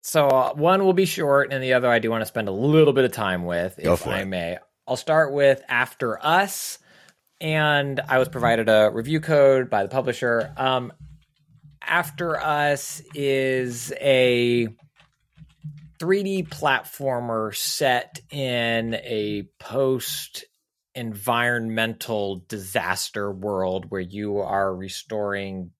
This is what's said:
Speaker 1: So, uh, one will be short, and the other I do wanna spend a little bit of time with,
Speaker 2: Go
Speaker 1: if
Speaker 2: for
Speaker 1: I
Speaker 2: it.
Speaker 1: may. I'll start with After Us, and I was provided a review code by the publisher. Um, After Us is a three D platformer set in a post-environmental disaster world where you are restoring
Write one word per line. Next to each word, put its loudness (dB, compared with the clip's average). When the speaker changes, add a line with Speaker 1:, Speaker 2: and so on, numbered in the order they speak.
Speaker 1:
So, 2
uh, 2
one 4
will 6
be 4
short, 2
and -4
the 2
other 4
I 4
do 0
wanna 0
spend -4
a -4
little 6
bit 4
of 0
time -2
with, -2
Speaker 2:
Go 4
Speaker 1:
if 2
Speaker 2:
for -8
Speaker 1:
I -2
Speaker 2:
it. -6
Speaker 1:
may. -4
I'll -4
start 2
with 4
After -2
Us, 0
and 0
I 0
was 2
provided 2
a 6
review -2
code 4
by 2
the -4
publisher. -2
Um, 0
After -2
Us -2
is -2
a 4
three 2
D -2
platformer -2
set -2
in -2
a -6
post-environmental -4
disaster -4
world -4
where -6
you -6
are -2
restoring -6